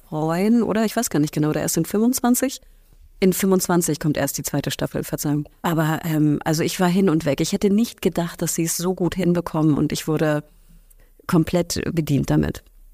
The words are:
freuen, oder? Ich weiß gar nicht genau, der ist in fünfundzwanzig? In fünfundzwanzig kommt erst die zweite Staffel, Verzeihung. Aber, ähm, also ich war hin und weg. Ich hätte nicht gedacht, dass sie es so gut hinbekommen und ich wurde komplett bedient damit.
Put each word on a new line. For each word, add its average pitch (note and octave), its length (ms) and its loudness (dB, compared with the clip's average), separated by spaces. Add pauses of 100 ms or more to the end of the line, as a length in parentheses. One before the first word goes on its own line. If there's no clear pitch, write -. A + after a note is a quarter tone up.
freuen, F3 540 0
oder? G#3+ 240 0
Ich - 100 -4
weiß - 140 -2
gar D3+ 100 0
nicht D3+ 140 -2
genau, D3+ 180 2
der D3+ 100 -2
ist - 140 -2
in E3 80 2
fünfundzwanzig? B3 800 0 (580)
In F#3 140 4
fünfundzwanzig F#3 680 2
kommt D3+ 160 0
erst - 220 -4
die C3+ 60 -8
zweite C#3+ 260 -4
Staffel, - 340 -4
Verzeihung. D3 420 -4 (140)
Aber, D#3+ 460 0
ähm, D3+ 400 2
also D#3+ 160 0
ich - 180 -2
war F3+ 80 4
hin F#3+ 220 4
und D#3+ 160 0
weg. D3 160 0
Ich - 100 -4
hätte G3+ 160 2
nicht G#3+ 320 0
gedacht, E3+ 400 -2
dass E3 140 -4
sie E3 100 -2
es - 140 -4
so F3+ 160 -2
gut F3 200 -2
hinbekommen E3+ 640 2
und D3+ 160 0
ich - 160 -6
wurde D3+ 340 0 (840)
komplett F3 560 0 (100)
bedient C#3+ 380 0
damit. - 320 0 (320)